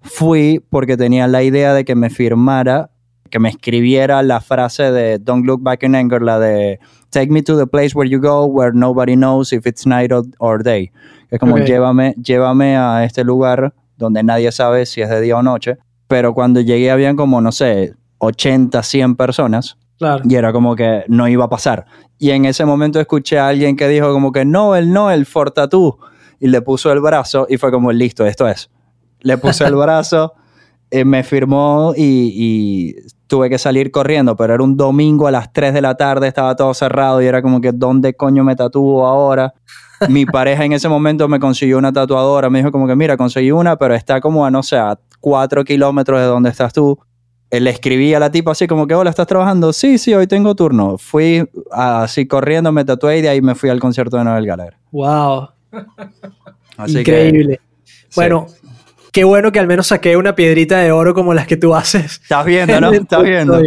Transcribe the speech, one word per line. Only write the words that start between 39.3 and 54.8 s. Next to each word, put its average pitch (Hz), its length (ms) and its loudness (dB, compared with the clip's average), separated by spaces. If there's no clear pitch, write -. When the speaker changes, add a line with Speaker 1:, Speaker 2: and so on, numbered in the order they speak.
Speaker 2:
<laughs> 180 120 0
Speaker 1:
Mi 135 160 2
pareja 135 380 0
en 147 100 -2
ese 147 160 -2
momento 151 360 0
me 147 140 0
consiguió 131 380 0
una 135 140 0
tatuadora, 135 580 0
me 131 80 0
dijo 139 120 0
como 135 160 -2
que, 127 80 0
"Mira, 147 220 0
conseguí 131 340 0
una, 170 260 2
pero 123 180 0
está 131 260 -2
como 151 240 0
a, 131 60 0
no 135 120 0
sé, 135 140 -4
a 104 220 -2
cuatro 139 440 0
kilómetros 139 560 0
de 127 60 0
donde 123 240 0
estás 120 240 -4
tú". 143 240 0
Eh, 120 120 -2
le 127 100 2
escribí 131 420 0
a 151 80 2
la 147 100 0
tipa 165 220 -2
así 175 140 -2
como 156 200 -2
que, 160 80 -2
"Hola, 180 160 2
¿estás 170 160 -2
trabajando?". 185 460 0
"Sí, 269 260 2
sí, 240 140 0
hoy 190 140 2
tengo 202 280 0
turno". 113 440 0
Fui, 165 500 0
ah, 120 300 0
así 131 240 -4
corriendo, 151 460 0
me 147 120 0
tatué 147 340 0
y 156 40 0
de 156 80 0
ahí 139 100 0
me 131 140 2
fui 131 160 -2
al 123 100 0
concierto 123 380 -2
de 120 60 0
Noel 113 220 -2
Gallagher. 87 300 -10